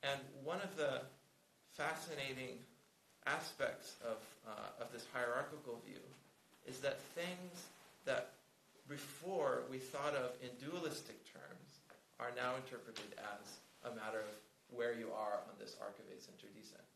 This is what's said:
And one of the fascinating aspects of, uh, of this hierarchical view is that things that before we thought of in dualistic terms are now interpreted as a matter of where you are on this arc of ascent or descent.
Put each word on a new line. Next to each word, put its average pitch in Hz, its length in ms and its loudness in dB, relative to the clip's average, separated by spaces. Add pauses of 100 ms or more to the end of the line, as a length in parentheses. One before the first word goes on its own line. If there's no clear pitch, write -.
And 139 160 4 (240)
one 170 160 2
of 196 160 -2
the 135 320 4 (640)
fascinating 135 880 0 (640)
aspects 139 800 2
of, 113 160 2 (240)
uh, 107 400 -4
of 117 80 -4
this 117 240 -6
hierarchical 123 720 2
view - 160 -8 (640)
is 127 160 -4
that 139 160 4 (160)
things 180 560 -4 (320)
that 123 320 4 (560)
before 139 800 4
we 131 80 0
thought 143 360 2
of 127 280 4
in 123 160 -4
dualistic 151 560 -2 (160)
terms - 480 -12 (400)
are 123 160 2
now 127 240 4
interpreted 113 560 -6
as 104 280 -4 (440)
a 117 80 0
matter 110 240 0
of 107 160 -2 (400)
where 120 160 6
you 113 240 0
are 104 320 4
on 101 80 -10
this 107 240 -8
arc 101 160 -2
of - 160 -12
ascent - 320 -12
or 104 80 -12
descent. 107 320 -14 (120)